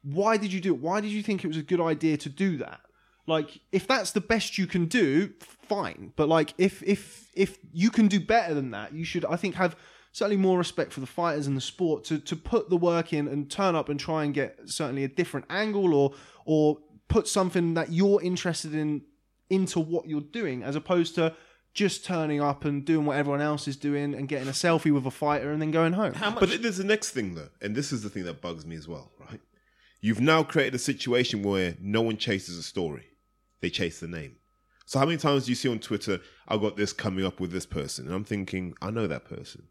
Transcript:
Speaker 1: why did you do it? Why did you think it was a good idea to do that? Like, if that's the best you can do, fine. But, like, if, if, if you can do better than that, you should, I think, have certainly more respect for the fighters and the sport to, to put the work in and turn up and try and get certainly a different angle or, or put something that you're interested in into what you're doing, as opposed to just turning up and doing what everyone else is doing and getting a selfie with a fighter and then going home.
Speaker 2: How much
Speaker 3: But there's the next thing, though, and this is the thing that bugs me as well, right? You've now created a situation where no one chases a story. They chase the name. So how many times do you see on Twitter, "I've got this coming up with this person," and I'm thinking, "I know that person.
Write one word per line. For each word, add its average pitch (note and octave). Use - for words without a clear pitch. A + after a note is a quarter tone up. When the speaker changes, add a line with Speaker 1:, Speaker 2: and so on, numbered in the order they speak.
Speaker 1:
why G3
did G#3
you F#3+
do F3+
it? C3
Why F3
did G#3
you G#3
think G3+
it -
was D#3
a D#3+
good F3
idea D#3+
to D3
do F3
that? -
Like, D#3
if F#3+
that's A#3
the G#3+
best -
you F#3
can F3
do, E3
fine. -
But, D3+
like, D#3
if, -
if, -
if G3
you F3
can A3
do G3
better F#3
than C3+
that, G#2
you D#3+
should, E3
I E3
think, F3
have F3+
certainly G#3
more F#3+
respect F3
for -
the C3+
fighters D3+
and C#3
the C3
sport D#3+
to, D#3+
to -
put A3
the F3+
work E3+
in D3
and C#3+
turn F#3+
up D#3
and C#3+
try D#3
and C#3+
get C#3
certainly C#3
a C3+
different D3
angle G3+
or, C#3
or D3+
put -
something F3+
that E3
you're G3
interested E3
in D3+
into F#3+
what E3
you're D3+
doing, D3
as C#3
opposed E3+
to D#3+
just -
turning D#3
up C#3+
and C#3+
doing D#3
what C#3
everyone C#3+
else D3
is C#3
doing C#3+
and C3+
getting C3+
a C3+
selfie D#3+
with C3+
a C3
fighter D3
and D3+
then D#3
going E3
home. G3
Speaker 2:
How G#3
much A#3
Speaker 3:
But F3
there's A3+
the F#3+
next G#3+
thing, G2
though, D2+
and G#2
this C#3
is A2+
the G#2
thing G2
that E2
bugs E2+
me E2
as D#2
well, D2+
right? -
You've A2
now D#3+
created C#3
a B2
situation A#2+
where F#2+
no G2+
one A2+
chases F#2+
a D#2+
story. D#2+
They F2+
chase E2+
the E2
name. D#2+
So -
how C#3
many E3
times C#3+
do A#2+
you B2
see B2+
on A#2
Twitter, G2+
"I've A2
got G2+
this G2+
coming F#2+
up F2+
with F2+
this F2+
person," C#2
and D#2+
I'm G2+
thinking, F#2
"I -
know A2
that D2
person. -